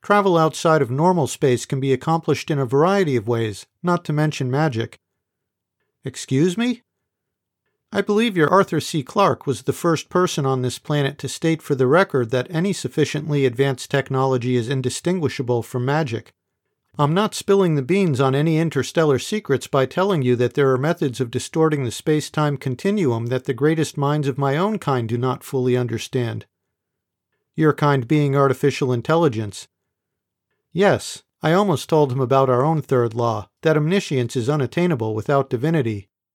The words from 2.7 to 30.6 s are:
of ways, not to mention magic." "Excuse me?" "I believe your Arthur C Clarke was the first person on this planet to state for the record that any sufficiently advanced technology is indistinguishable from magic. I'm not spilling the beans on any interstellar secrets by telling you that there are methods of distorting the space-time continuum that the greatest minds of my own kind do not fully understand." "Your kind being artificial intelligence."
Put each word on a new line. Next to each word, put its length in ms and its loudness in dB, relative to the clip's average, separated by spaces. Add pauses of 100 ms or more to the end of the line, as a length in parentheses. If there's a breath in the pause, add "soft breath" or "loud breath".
of 120 -2
ways, 380 -2 (160)
not 240 -2
to 80 -2
mention 380 0
magic." 480 -2 (1040)
"Excuse 520 -2
me?" 280 -2 (1120)
"I 60 0
believe 340 0
your 140 4
Arthur 300 4
C 240 -4
Clarke 420 0
was 180 -4
the 80 -2
first 380 -2
person 380 0
on 160 0
this 160 -4
planet 400 -2
to 100 -8
state 320 -2
for 140 -2
the 100 2
record 460 2
that 180 -2
any 240 -2
sufficiently 720 -2
advanced 460 -2
technology 640 0
is 120 0
indistinguishable 920 -2
from 240 -6
magic. 480 -2 (640)
I'm 160 2
not 220 0
spilling 400 2
the 80 0
beans 360 0
on 140 2
any 240 2
interstellar 640 0
secrets 480 -4
by 180 0
telling 380 0
you 140 2
that 180 0
there 160 2
are 60 2
methods 440 -2
of 80 -4
distorting 540 0
the 80 -4
space-time 640 -2
continuum 720 -2
that 180 -4
the 80 -2
greatest 420 0
minds 320 -2
of 120 -4
my 180 0
own 220 -2
kind 280 -2
do 100 -4
not 260 -4
fully 340 0
understand." 680 -4 (1080)
"Your 180 2
kind 340 0
being 280 2
artificial 560 0
intelligence." 760 -2 (1040)